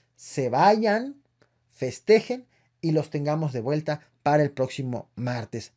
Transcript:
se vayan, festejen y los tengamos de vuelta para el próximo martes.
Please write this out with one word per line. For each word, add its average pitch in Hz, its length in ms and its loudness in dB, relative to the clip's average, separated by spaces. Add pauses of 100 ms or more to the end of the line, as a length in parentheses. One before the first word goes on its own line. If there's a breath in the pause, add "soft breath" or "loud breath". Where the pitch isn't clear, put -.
(180)
se - 320 -4
vayan, 214 720 2 (520)
festejen 220 760 0 (340)
y 165 100 0
los 156 200 0
tengamos 147 420 -2
de 123 80 -4
vuelta 151 400 -4 (220 soft breath)
para 151 200 4
el 143 80 0
próximo 127 640 -6
martes. 120 600 -8